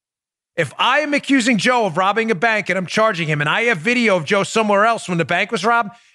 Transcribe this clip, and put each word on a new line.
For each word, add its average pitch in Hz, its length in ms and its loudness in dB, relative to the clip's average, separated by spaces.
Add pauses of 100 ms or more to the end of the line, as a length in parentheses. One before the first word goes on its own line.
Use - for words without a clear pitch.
(540)
If 147 240 -4
I 240 220 2
am 294 140 -2
accusing 262 420 2
Joe 226 300 2
of 156 100 -4
robbing 202 340 0
a 220 40 2
bank 196 340 -2
and 180 80 0
I'm 185 100 -4
charging 165 400 0
him 151 140 -2
and 151 80 0
I 190 160 0
have 233 140 0
video 220 380 2
of 165 100 -2
Joe 196 160 2
somewhere 208 420 2
else 226 240 0
when 180 80 -2
the 165 80 0
bank 180 260 -2
was 196 140 -4
robbed, 233 320 0 (180)